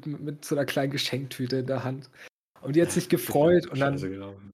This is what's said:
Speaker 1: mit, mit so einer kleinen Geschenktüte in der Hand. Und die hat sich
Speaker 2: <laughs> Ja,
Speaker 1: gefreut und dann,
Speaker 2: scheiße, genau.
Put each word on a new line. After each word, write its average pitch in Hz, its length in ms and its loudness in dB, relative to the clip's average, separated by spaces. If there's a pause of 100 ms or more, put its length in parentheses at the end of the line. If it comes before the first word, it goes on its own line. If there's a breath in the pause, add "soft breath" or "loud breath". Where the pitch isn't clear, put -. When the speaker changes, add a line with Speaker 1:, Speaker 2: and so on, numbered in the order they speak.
Speaker 1:
mit, 143 140 -6
mit 147 240 -10
so - 100 -2
einer 143 100 2
kleinen 139 260 0
Geschenktüte 131 680 -4
in 127 80 -2
der 131 180 -2
Hand. 131 260 -6 (520 loud breath)
Und 135 140 -2
die 170 60 8
hat 170 80 2
sich - 240 -2
Speaker 2:
<laughs> 151 280 2
Ja, 165 80 8
Speaker 1:
gefreut 175 160 6
und 135 140 -6
dann, 139 220 0
Speaker 2:
scheiße, 92 80 -4
genau. 98 300 -12 (140)